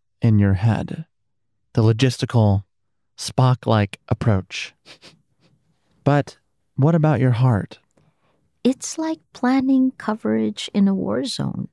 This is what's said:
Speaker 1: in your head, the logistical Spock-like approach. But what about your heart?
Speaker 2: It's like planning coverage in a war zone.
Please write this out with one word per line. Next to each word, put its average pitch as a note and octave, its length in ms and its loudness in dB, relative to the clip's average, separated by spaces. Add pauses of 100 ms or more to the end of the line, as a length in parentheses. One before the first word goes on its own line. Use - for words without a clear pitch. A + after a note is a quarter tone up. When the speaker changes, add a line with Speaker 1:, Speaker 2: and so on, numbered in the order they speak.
(220)
Speaker 1:
in A2 180 4
your G2+ 140 4
head, A2 520 -2 (680)
the A#2+ 80 0
logistical A2 800 2 (540)
Spock-like A#2 840 0 (100)
approach. - 640 -4 (1300)
But C#3+ 340 0 (380)
what D#3 200 2
about D3+ 240 2
your B2+ 120 2
heart? A#2 480 0 (840)
Speaker 2:
It's - 340 -4
like D#4+ 220 -6 (140)
planning C4 640 0
coverage G#3+ 760 -6
in G3 140 2
a G3 80 0
war A#3 300 -4
zone. - 480 -8